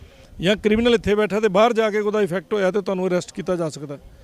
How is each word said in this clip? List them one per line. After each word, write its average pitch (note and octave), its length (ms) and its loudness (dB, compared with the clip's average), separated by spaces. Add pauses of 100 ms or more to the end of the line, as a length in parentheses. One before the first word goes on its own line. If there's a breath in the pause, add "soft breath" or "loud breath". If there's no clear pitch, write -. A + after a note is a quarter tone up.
(420 soft breath)
ਜਾਂ F#3 140 2
ਕ੍ਰਿਮੀਨਲ A3+ 380 2
ਇੱਥੇ G3+ 220 2
ਬੈਠਾ G#3 240 0
ਤੇ A3 80 2
ਬਾਹਰ G#3+ 260 4
ਜਾ A3 180 0
ਕੇ G#3 80 -2
ਉਹਦਾ G#3 220 0
ਇਫੈਕਟ F#3 320 -4
ਹੋਇਆ F#3+ 180 0
ਤੇ G3+ 100 -2
ਤੁਹਾਨੂੰ F#3 260 -4
ਅਰੈਸਟ F3+ 240 -2
ਕੀਤਾ F#3 240 -4
ਜਾ E3+ 140 -4
ਸਕਦਾ, C#3+ 280 -12 (260 soft breath)